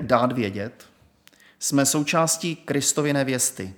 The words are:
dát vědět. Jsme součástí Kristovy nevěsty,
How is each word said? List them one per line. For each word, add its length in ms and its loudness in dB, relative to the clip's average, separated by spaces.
dát 300 2
vědět. 540 -6
Jsme 260 2
součástí 720 0
Kristovy 580 0
nevěsty, 640 -2